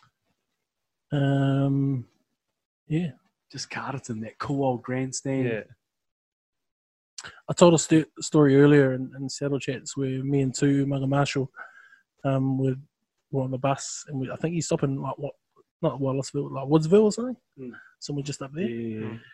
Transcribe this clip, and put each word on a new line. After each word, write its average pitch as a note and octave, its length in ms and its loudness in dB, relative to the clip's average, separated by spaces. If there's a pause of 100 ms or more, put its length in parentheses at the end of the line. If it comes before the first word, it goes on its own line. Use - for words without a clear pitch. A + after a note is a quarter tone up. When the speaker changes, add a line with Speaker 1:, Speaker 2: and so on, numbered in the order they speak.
(1120)
Speaker 1:
Um, C#3 920 0 (840)
yeah. D#3 240 -2 (400)
Speaker 2:
Just - 180 -12
Carterton, A#2 520 -8
that - 180 -14
cool C#3 260 -2
old B2 160 0
grandstand. C3 640 -4
Speaker 3:
Yeah. A2 160 -2 (1900)
Speaker 1:
I - 60 -4
told F3 220 8
a - 20 6
stu-, D#3 300 2 (120)
story D3 360 4
earlier C#3+ 380 8
in, C3 260 -6
in C3+ 100 -6
Saddle C#3+ 300 -4
Chats - 360 -10
where C3 280 -4
me C#3 180 2
and C3 140 0
Tu C#3 300 2
Maga C3+ 220 -2
Marshall, C#3 440 0 (760)
um, C3+ 320 0
were, C3 180 0 (560)
were C3+ 120 -2
on C3 80 -6
the C3 60 -6
bus, - 500 -4
and D3 120 -8
we, B2 120 -6
I A#2+ 60 -8
think E3+ 180 -4
he's D#3 100 -2
stopping, C#3 360 -2
like, C3+ 180 -8
what, - 140 -8 (480)
not C#3 180 -2
Wallaceville, C#3 520 -4
like, C3+ 160 -8
Woodsville D#3+ 360 4
or G#3 80 4
something. A#3+ 260 -6 (220)
Speaker 2:
Mm. B2 120 -12 (280)
Speaker 1:
So - 140 -10
we're C#3+ 100 -6
just C#3+ 180 -8
up C3+ 120 -12
there. D#3+ 140 -4
Speaker 2:
Yeah, A2+ 320 -6
yeah, G#2+ 120 -6
yeah. A#2 60 -12 (160)